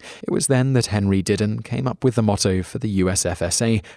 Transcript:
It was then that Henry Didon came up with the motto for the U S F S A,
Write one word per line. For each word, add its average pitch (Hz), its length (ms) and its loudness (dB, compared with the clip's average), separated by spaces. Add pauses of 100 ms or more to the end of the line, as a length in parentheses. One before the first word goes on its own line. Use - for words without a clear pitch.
(220)
It - 80 -8
was - 180 -2
then 131 260 2
that 120 120 2
Henry 98 360 2
Didon 107 400 0
came 120 260 -6
up - 160 -6
with 123 120 2
the 117 60 2
motto 101 400 2
for - 160 -8
the 113 120 -4
U 95 180 2
S 92 160 0
F 87 160 -4
S 85 220 -2
A, 113 180 2 (160)